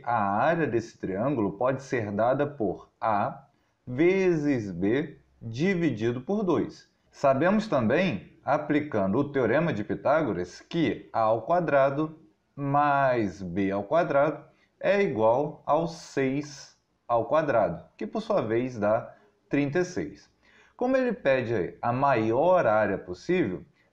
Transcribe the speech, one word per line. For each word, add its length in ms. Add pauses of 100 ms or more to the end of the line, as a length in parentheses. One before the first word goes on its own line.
a 100
área 500
desse 320
triângulo 600
pode 260
ser 300
dada 340
por 420 (120)
A 420 (420)
vezes 840
B 460 (240)
dividido 800
por 220
dois. 460 (220)
Sabemos 560
também, 680 (100)
aplicando 720
o 140
Teorema 420
de 100
Pitágoras, 800
que 500
A 100
ao 220
quadrado 760 (360)
mais 840
B 300
ao 120
quadrado 600 (360)
é 220
igual 640
ao 220
seis 880 (300)
ao 180
quadrado, 580 (140)
que 100
por 140
sua 200
vez 360
dá 360 (360)
trinta 300
e 60
seis. 440 (460)
Como 200
ele 180
pede 400
aí 280
a 100
maior 760
área 320
possível, 640 (300)